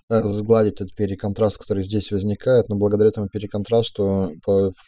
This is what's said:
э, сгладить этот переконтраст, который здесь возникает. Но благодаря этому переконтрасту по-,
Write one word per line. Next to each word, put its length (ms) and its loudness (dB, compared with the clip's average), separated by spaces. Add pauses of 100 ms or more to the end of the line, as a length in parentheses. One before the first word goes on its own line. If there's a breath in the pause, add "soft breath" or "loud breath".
э, 140 2
сгладить 520 2
этот 200 -10
переконтраст, 600 -2
который 260 -4
здесь 280 -4
возникает. 580 0
Но 60 -4
благодаря 340 2
этому 180 -2
переконтрасту 1080 -2 (100)
по-, 280 2 (160)